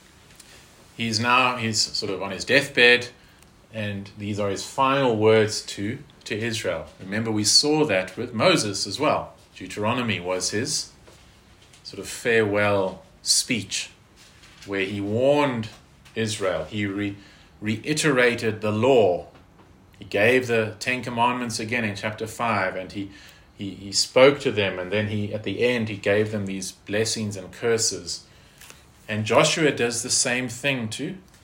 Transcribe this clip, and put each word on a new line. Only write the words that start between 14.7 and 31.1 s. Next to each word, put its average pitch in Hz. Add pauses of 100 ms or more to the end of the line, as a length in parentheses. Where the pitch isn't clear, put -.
he 104
warned 120 (440)
Israel. 104
He 104
re-, 101 (460)
reiterated 120
the 107
law. 107 (720)
He -
gave 120
the 113
Ten 127
Commandments 120
again 117
in 101
chapter 107
five, 101
and 90
he, 98 (460)
he, 98
he 98
spoke 139
to 127
them, 95
and 90
then 104
he, 104
at 107
the 98
end, 120
he 107
gave 104
them 101
these 95
blessings 107
and 90
curses. 101 (840)
And 107
Joshua 147
does 120
the 127
same 127
thing 127
to, 180 (260)